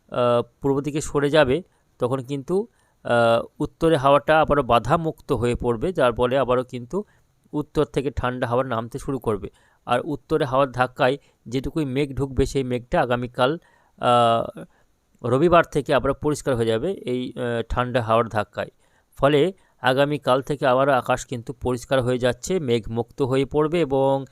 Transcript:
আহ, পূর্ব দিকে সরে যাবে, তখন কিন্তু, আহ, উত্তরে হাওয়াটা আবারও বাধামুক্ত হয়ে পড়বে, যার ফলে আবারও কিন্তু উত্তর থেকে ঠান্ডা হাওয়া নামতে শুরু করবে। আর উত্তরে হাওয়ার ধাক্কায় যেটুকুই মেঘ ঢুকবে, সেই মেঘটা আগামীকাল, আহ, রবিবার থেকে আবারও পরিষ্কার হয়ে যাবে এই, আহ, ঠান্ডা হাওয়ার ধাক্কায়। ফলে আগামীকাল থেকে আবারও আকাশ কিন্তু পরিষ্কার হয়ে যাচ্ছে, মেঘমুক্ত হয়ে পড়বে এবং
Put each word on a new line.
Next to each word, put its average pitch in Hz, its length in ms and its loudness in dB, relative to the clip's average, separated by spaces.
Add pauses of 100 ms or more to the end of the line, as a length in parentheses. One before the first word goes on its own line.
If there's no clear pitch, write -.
(100)
আহ, 120 320 2 (180)
পূর্ব 139 200 0
দিকে 147 200 -4
সরে 143 300 -2
যাবে, 147 320 4 (360)
তখন 127 200 -2
কিন্তু, 139 480 -4 (380)
আহ, 117 420 2 (120)
উত্তরে 160 380 0
হাওয়াটা 143 440 4
আবারও 143 220 2
বাধামুক্ত 135 680 0
হয়ে 120 220 0
পড়বে, 120 380 -2
যার 135 200 2
ফলে 123 260 0
আবারও 123 260 0
কিন্তু 123 400 -8 (480)
উত্তর 151 320 -2
থেকে 139 260 -4
ঠান্ডা 127 360 -4
হাওয়া 120 180 0
নামতে 117 340 -6
শুরু 135 200 -6
করবে। 104 300 -4 (380)
আর 120 180 0
উত্তরে 151 400 -2
হাওয়ার 131 280 0
ধাক্কায় 127 460 0 (280)
যেটুকুই 135 380 -4
মেঘ 135 280 -2
ঢুকবে, 131 340 -2
সেই 135 180 -2
মেঘটা 123 360 -2
আগামীকাল, 123 580 0 (400)
আহ, 120 640 2 (600)
রবিবার 160 400 4
থেকে 147 300 -2
আবারও 135 200 0
পরিষ্কার 143 420 -2
হয়ে 113 100 0
যাবে 113 260 -2
এই, 127 440 -6
আহ, 120 320 -4
ঠান্ডা 123 340 -2
হাওয়ার 113 260 2
ধাক্কায়। 104 420 -6 (480)
ফলে 147 340 2 (280)
আগামীকাল 135 640 2
থেকে 147 240 -4
আবারও 135 260 4
আকাশ 127 340 0
কিন্তু 120 260 -10
পরিষ্কার 127 500 -2
হয়ে 127 160 0
যাচ্ছে, 123 420 -2
মেঘমুক্ত 117 640 -2
হয়ে 135 220 0
পড়বে 151 360 0
এবং 135 520 2